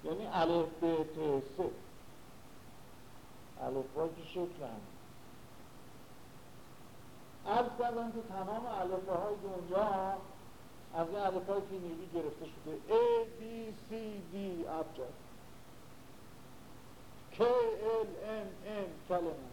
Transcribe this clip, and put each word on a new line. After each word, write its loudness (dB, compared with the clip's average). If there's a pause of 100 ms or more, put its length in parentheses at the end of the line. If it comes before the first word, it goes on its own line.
یعنی 0
الف، 6
ب، 6
ت، 4 (140)
س. -4 (2000)
الفبا 0
که -6
شکل -2
هم. -6 (2750)
عرض 8 (100)
کردم 2
که -2 (120)
تمام 0
الفباهای 2
دنیا 4 (760)
از 4
این 0
الفبای 4
فینیلی -4
گرفته 0
شده. -6 (120)
A، 8 (140)
B، -8 (460)
C، -2 (400)
D، -6 (340)
ابجد. -2 (2250)
K، -10
L، 6 (180)
M، -4
N، -4
کلمه. 4 (220)